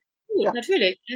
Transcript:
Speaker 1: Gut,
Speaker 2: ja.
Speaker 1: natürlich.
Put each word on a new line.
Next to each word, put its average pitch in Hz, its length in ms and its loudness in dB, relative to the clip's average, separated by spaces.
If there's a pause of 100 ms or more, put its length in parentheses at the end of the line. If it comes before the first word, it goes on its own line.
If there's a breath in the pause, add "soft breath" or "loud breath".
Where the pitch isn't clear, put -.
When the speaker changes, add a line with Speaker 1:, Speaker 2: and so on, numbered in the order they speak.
(300)
Speaker 1:
Gut, 392 140 0
Speaker 2:
ja. 196 100 2
Speaker 1:
natürlich. 240 460 0 (160 loud breath)